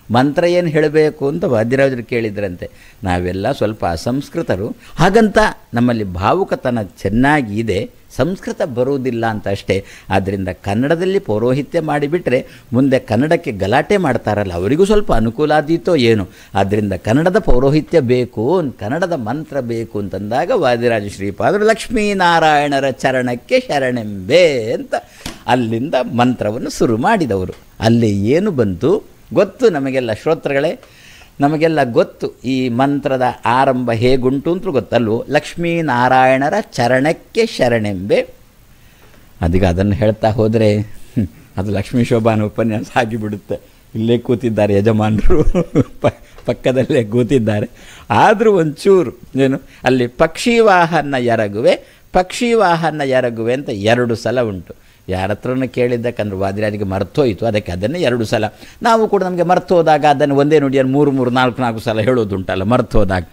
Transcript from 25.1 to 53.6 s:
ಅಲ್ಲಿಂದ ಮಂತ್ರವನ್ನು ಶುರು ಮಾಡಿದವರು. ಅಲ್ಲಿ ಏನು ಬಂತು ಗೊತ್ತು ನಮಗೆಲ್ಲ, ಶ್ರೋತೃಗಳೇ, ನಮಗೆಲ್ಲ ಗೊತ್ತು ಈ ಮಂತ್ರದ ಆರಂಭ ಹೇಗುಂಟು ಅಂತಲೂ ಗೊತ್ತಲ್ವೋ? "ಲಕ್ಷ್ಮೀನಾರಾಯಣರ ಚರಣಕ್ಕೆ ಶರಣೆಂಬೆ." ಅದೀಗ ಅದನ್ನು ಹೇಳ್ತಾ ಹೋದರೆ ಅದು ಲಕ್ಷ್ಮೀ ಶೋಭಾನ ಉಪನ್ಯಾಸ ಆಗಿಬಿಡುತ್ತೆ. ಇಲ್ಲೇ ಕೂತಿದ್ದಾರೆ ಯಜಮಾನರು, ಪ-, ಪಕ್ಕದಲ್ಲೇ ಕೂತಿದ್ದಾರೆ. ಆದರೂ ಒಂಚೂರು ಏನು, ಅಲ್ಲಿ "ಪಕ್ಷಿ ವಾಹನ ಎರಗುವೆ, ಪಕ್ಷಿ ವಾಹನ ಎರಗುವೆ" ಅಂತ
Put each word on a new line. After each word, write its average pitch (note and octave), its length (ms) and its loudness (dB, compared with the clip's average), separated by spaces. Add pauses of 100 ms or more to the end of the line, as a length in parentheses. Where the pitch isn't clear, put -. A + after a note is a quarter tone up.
ಅಲ್ಲಿಂದ A#2 480 0 (220)
ಮಂತ್ರವನ್ನು A#2+ 540 -2
ಶುರು A#2+ 260 0
ಮಾಡಿದವರು. B2 560 0 (280)
ಅಲ್ಲಿ G#2+ 460 2
ಏನು F3 240 2
ಬಂತು A#2+ 520 0 (320)
ಗೊತ್ತು G3+ 360 2
ನಮಗೆಲ್ಲ, C3 420 -2
ಶ್ರೋತೃಗಳೇ, D3 680 -2 (600)
ನಮಗೆಲ್ಲ D3+ 420 0
ಗೊತ್ತು C3 600 -2
ಈ C3 240 -2
ಮಂತ್ರದ C3+ 540 0 (220)
ಆರಂಭ B2+ 460 2
ಹೇಗುಂಟು B2+ 640 0
ಅಂತಲೂ F#3 200 -6
ಗೊತ್ತಲ್ವೋ? A#2 560 0
"ಲಕ್ಷ್ಮೀನಾರಾಯಣರ C3+ 1300 2
ಚರಣಕ್ಕೆ C#3+ 840 0
ಶರಣೆಂಬೆ." A2+ 800 0 (1120)
ಅದೀಗ F2+ 240 2
ಅದನ್ನು F#2+ 280 2
ಹೇಳ್ತಾ G#2+ 380 0
ಹೋದರೆ G#2+ 640 0 (640)
ಅದು G2 140 -4
ಲಕ್ಷ್ಮೀ G2+ 340 -2
ಶೋಭಾನ A2+ 380 0
ಉಪನ್ಯಾಸ G#2+ 440 -4 (100)
ಆಗಿಬಿಡುತ್ತೆ. G#2+ 640 -4 (340)
ಇಲ್ಲೇ A#2 240 2
ಕೂತಿದ್ದಾರೆ G#2+ 560 0
ಯಜಮಾನರು, G#2+ 680 4 (560)
ಪ-, - 140 0 (320)
ಪಕ್ಕದಲ್ಲೇ C3 580 0
ಕೂತಿದ್ದಾರೆ. A2 640 0 (400)
ಆದರೂ G3+ 420 4
ಒಂಚೂರು E3 600 2 (240)
ಏನು, C3+ 240 0 (240)
ಅಲ್ಲಿ B2+ 220 2
"ಪಕ್ಷಿ G3 540 0
ವಾಹನ E3+ 580 4
ಎರಗುವೆ, A2+ 840 0 (100)
ಪಕ್ಷಿ G3 400 0
ವಾಹನ E3+ 480 2
ಎರಗುವೆ" B2 520 0
ಅಂತ C3+ 160 -6